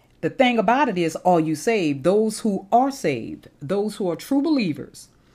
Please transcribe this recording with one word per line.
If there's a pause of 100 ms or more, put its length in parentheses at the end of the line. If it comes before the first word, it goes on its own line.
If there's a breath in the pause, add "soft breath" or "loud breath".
(200 soft breath)
The
thing
about
it
is,
are
you
saved?
Those
who
are
saved, (120)
those
who
are
true
believers, (260 soft breath)